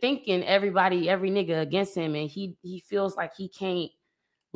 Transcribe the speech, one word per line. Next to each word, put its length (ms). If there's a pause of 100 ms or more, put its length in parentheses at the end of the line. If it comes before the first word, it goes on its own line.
thinking 420
everybody, 680
every 220
nigga 300
against 360
him, 200
and 120
he, 340
he 180
feels 360
like 200
he 120
can't 440 (640)